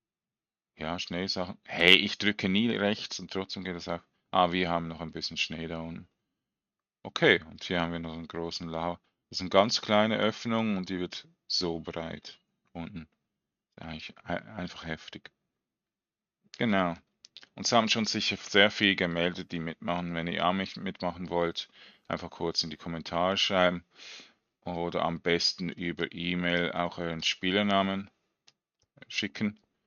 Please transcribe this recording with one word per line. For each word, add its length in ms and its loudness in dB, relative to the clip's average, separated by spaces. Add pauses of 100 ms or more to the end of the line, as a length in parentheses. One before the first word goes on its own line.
(760)
Ja, 220 -4
Schneesachen. 680 -4
Hey, 320 6
ich 220 0
drücke 300 0
nie 220 2
rechts 500 -2
und 100 -12
trotzdem 340 -6
geht 120 -6
es 120 -8
auch. 140 -4 (280)
Ah, 220 6
wir 160 2
haben 200 0
noch 120 -10
ein 120 -8
bisschen 240 -10
Schnee 300 -4
da 140 -6
unten. 280 -10 (920)
Okay, 420 4
und 200 -14
hier 160 0
haben 120 0
wir 60 -2
noch 140 -6
einen 160 -10
großen 400 -6
Lava. 320 -4 (300)
Das 80 -10
sind 120 -4
ganz 300 6
kleine 380 4
Öffnungen 580 0
und 120 -2
die 100 -2
wird 280 -6 (200)
so 340 -2
breit 600 -8 (320)
unten. 360 -10 (680)
Eigentlich 380 -12 (100)
ei-, 180 -4 (140)
einfach 280 -8
heftig. 460 -10 (1300)
Genau. 360 2 (600)
Und 120 -6
es 60 2
haben 160 6
schon 160 2
sicher 320 -2
sehr 340 6
viel 260 4
gemeldet, 560 0
die 80 -4
mitmachen. 540 -4
Wenn 120 -2
ihr 200 0
auch 60 6
mit-, 240 -4
mitmachen 540 -6
wollt, 380 0 (400)
einfach 220 -4
kurz 320 -2
in 80 -6
die 60 -10
Kommentare 600 -2
schreiben. 480 4 (800)
Oder 380 -2
am 180 0
besten 500 0
über 420 -4
E-Mail 600 0
auch 260 -2
euren 240 -4
Spielernamen 880 2 (1000)
schicken. 500 -4 (280)